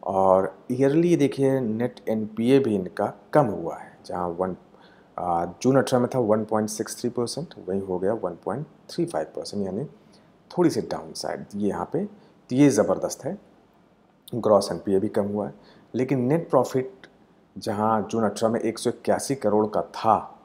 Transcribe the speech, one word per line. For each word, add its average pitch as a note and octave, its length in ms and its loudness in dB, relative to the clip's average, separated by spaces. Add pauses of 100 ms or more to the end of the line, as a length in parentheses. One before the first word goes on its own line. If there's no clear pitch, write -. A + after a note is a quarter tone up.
और F#2+ 500 4 (180)
ईयरली D3 440 4
देखिए C3+ 440 2
नेट A#2+ 400 -4 (100)
एनपीए A2 500 2
भी A#2 160 2
इनका G2 380 -2 (200)
कम D3 120 6
हुआ E2+ 300 -6
है, - 160 -18 (140)
जहाँ F2+ 240 -4
वन, F2+ 260 -4 (600)
आ, F2 280 -2 (160)
जून C3 160 4
अठारह B2 240 2
में B2 140 0
था C3 40 0
वन A2 260 2
पॉइंट G#2+ 240 -2
सिक्स - 300 -8
थ्री A#2+ 100 -4
परसेंट, A#2+ 440 -6 (160)
वहीं G2 120 -2
हो F#2 180 -4
गया F#2+ 140 0
वन F#2 320 -6
पॉइंट C3+ 200 -4 (240)
थ्री E3+ 160 -4
फ़ाइव - 300 -4
परसेंट, - 300 -6
यानी G2 200 -6 (680)
थोड़ी F3 180 2
सी A2 120 -2
डाउनसाइड D#2+ 640 -8 (100)
ये G2+ 140 -2
यहाँ F2+ 240 -6
पे, F3+ 120 -2
तो - 500 -12
ये C#3+ 140 8
ज़बरदस्त G2+ 560 0
है। F3+ 120 -6 (960)
ग्रॉस G#2 360 4
एनपीए F#2+ 280 0
भी G#2 100 -2
कम G2+ 160 0
हुआ G2+ 220 -4
है, D3 60 -12 (400)
लेकिन C3 280 0
नेट D3+ 280 0
प्रॉफिट - 580 0 (480)
जहाँ G#2+ 460 0
जून A2 220 -2
अठारह A2 300 0
में A#2+ 60 0
एक A2+ 200 -4
सौ B2 100 0
इक्यासी A2 460 -2
करोड़ G#2+ 320 2
का F#2+ 140 -2
था - 640 0